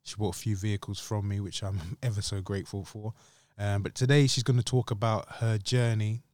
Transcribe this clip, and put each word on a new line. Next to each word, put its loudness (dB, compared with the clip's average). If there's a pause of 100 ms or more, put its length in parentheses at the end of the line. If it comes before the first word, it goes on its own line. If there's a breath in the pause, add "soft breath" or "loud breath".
She -12
bought -2
a -10
few -2
vehicles -4
from -4
me, -2
which -6
I'm -4 (100)
<laughs> -10
ever -2
so -4
grateful -4
for. -10 (420 soft breath)
Um, 0
but -4
today, 6
she's 2
gonna 4
talk 0
about 0
her 2
journey 2